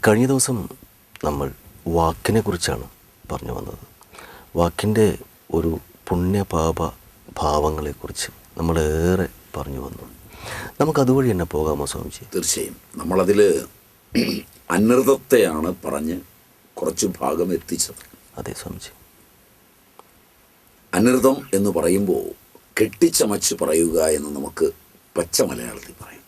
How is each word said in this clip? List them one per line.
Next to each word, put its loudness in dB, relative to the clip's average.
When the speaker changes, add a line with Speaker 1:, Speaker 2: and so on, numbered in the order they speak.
Speaker 1:
കഴിഞ്ഞ 6
ദിവസം 0
നമ്മൾ -4
വാക്കിനെ 2
കുറിച്ചാണ് -4
പറഞ്ഞു -8
വന്നത്. -12
വാക്കിൻ്റെ 2
ഒരു 0
പുണ്യപാപ 0
ഭാവങ്ങളെക്കുറിച്ച് -4
നമ്മളേറെ 0
പറഞ്ഞു -8
വന്നു. -14
നമുക്കതുവഴി 4
തന്നെ 0
പോകാമോ 0
സ്വാമിജി? -10
Speaker 2:
തീർച്ചയായും. -4
നമ്മളതിൽ 2
അനൃതത്തെയാണ് 4
പറഞ്ഞ് -4
കുറച്ച് -2
ഭാഗം 0
എത്തിച്ചത്. -6
Speaker 1:
അതെ -8
സ്വാമിജി. -14
Speaker 2:
അനൃതം 4
എന്ന് 2
പറയുമ്പോൾ 2
കെട്ടിച്ചമച്ച് 2
പറയുക 2
എന്ന് -8
നമുക്ക് -2
പച്ച -4
മലയാളത്തിൽ -12
പറയാം. -20